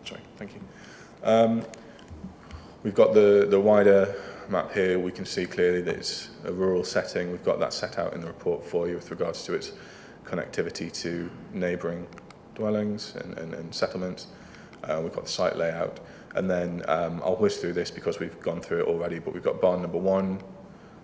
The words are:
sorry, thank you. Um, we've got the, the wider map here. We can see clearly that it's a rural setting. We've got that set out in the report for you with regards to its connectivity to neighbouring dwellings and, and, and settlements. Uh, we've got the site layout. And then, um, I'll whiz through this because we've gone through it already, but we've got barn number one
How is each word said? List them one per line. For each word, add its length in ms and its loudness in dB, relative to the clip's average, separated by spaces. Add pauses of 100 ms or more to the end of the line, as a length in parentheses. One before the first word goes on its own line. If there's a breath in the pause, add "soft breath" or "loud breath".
sorry, 180 -12 (160)
thank 160 -12
you. 60 -16 (640 loud breath)
Um, 420 6 (1160 loud breath)
we've 120 -4
got 180 8
the, 360 8
the 100 6
wider 540 8 (360 loud breath)
map 240 0
here. 260 2
We 140 -2
can 120 -10
see 200 -4
clearly 380 2
that 120 -2
it's 340 -8 (140)
a 80 -4
rural 320 2
setting. 480 -2
We've 140 -6
got 160 2
that 100 0
set 260 -8
out 160 -2
in 60 -10
the 80 -10
report 360 -4
for 260 -2
you 60 -4
with 140 -10
regards 360 -6
to 80 -6
its 180 -6 (540 loud breath)
connectivity 680 -6 (100)
to 300 -6 (220)
neighbouring 520 -4 (500)
dwellings 600 -4
and, 240 -10
and, 140 -10
and 200 -12
settlements. 540 -4 (560 loud breath)
Uh, 180 -2
we've 120 -4
got 100 -6
the 80 -8
site 240 0
layout. 460 -2 (340 loud breath)
And 140 0
then, 380 0
um, 360 0
I'll 120 0
whiz 220 2
through 160 -4
this 180 -2
because 280 -4
we've 200 -8
gone 200 -4
through 200 -2
it 80 0
already, 320 -2
but 160 -8
we've 80 -10
got 180 -2
barn 220 2
number 160 -4
one 420 0 (640 loud breath)